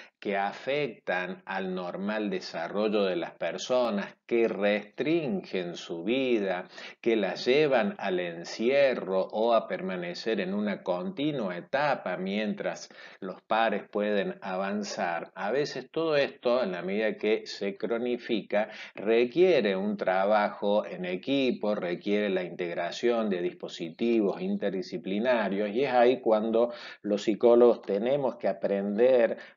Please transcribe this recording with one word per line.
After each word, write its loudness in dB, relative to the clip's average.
que -4
afectan -4
al -4
normal -4
desarrollo -2
de 0
las -4
personas, -2
que 2
restringen -2
su -10
vida, 0
que 2
las -2
llevan 4
al -2
encierro 0
o 2
a 2
permanecer -4
en -4
una -2
continua -4
etapa -2
mientras -4
los -10
pares 0
pueden 0
avanzar. -4
A -4
veces -4
todo 0
esto, 0
en -2
la -6
medida -2
que 0
se -6
cronifica, -2
requiere 4
un -2
trabajo 2
en -8
equipo, 0
requiere 0
la 0
integración -2
de 0
dispositivos 0
interdisciplinarios -2
y 0
es -2
ahí 6
cuando 2
los 0
psicólogos 6
tenemos 0
que -2
aprender 4